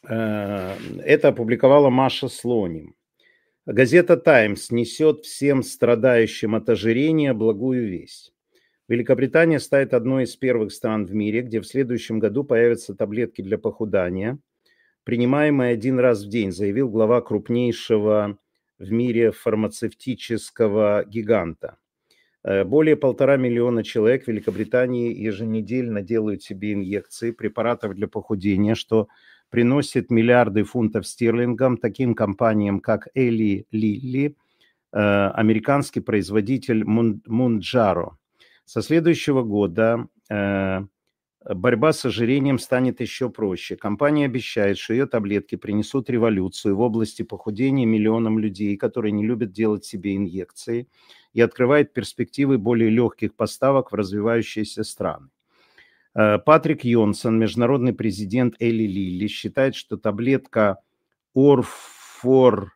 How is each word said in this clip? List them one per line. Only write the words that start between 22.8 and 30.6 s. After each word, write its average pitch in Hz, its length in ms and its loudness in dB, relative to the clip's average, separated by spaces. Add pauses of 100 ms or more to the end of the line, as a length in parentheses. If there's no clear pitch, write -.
полтора 135 400 2
миллиона 120 460 0
человек 120 420 0
в - 40 -6
Великобритании 117 840 -2
еженедельно 110 880 -4
делают 107 400 -2
себе 104 300 -8
инъекции 101 580 -6
препаратов 110 640 -4
для 101 120 -6
похудения, 101 680 0
что 110 320 -2 (440)
приносит 123 600 0
миллиарды 113 520 4